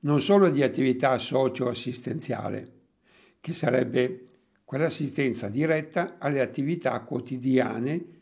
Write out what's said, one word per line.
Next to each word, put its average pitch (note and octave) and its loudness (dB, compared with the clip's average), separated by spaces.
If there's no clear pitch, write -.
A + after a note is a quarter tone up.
non - 2
solo G3 6
di C#3 2
attività C3 2
socio-assistenziale, A#2+ -4
che - -10
sarebbe B2+ 0
quell'assistenza C3+ -2
diretta D#3 -2
alle C#3+ 0
attività C3+ -2
quotidiane B2+ 0